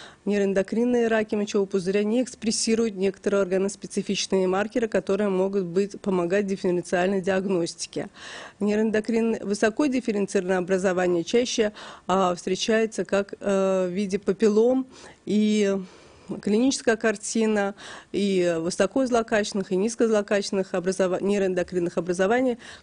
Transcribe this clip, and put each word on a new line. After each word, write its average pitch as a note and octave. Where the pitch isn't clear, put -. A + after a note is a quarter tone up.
нейроэндокринные G#3
раки A3
мочевого G#3
пузыря G3
не A#3
экспрессируют A3+
некоторые G3
органоспецифичные F#3+
маркеры, G#3+
которые G3
могут F#3+
быть, G3
помогать F#3+
дифференциальной F#3
диагностике. F#3
Нейроэндокрин-, G#3+
высокодифференцированное G#3
образование F3+
чаще, A#3
а, F3+
встречается G#3+
как, G3+
э, F#3+
в F3
виде G3
папиллом A3
и G#3+
клиническая A#3
картина G#3+
и F#3
высокозлокачественных, G#3+
и F#3
низкозлокачественных G#3
образова-, F#3
нейроэндокринных F#3
образований G3